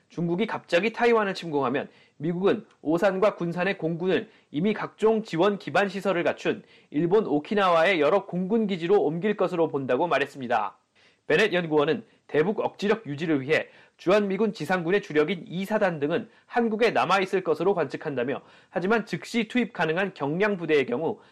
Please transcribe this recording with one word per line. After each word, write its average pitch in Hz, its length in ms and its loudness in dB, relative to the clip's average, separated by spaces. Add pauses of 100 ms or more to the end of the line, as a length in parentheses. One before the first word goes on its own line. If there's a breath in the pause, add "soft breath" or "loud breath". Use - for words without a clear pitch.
중국이 175 400 -2
갑자기 202 460 -2
타이완을 220 400 2
침공하면 139 560 -4 (260 soft breath)
미국은 170 500 -2 (160)
오산과 190 540 0
군산의 180 420 -4
공군을 165 520 -2 (220 soft breath)
이미 185 220 -2
각종 214 500 -2
지원 196 340 0
기반 185 320 0
시설을 180 340 -2
갖춘 131 400 -2 (280 soft breath)
일본 170 340 2
오키나와의 175 720 2
여러 180 260 4
공군 190 420 0
기지로 180 340 2
옮길 170 340 0
것으로 175 320 2
본다고 139 400 0
말했습니다. 131 680 -2 (480 soft breath)
베넷 170 260 2
연구원은 151 540 2 (220 soft breath)
대북 160 340 0
억지력 208 440 -2
유지를 143 360 -2
위해 131 260 0 (300 loud breath)
주한미군 202 560 2
지상군의 180 480 0
주력인 156 440 0
이 185 200 -6
사단 196 340 0
등은 147 300 -2 (160 soft breath)
한국에 226 460 0
남아있을 180 520 0
것으로 175 320 0
관측한다며 139 640 -4 (280 soft breath)
하지만 208 360 0
즉시 220 440 -4
투입 240 240 -2
가능한 170 400 -2
경량 180 420 -2
부대의 156 300 2
경우 123 340 -4 (120)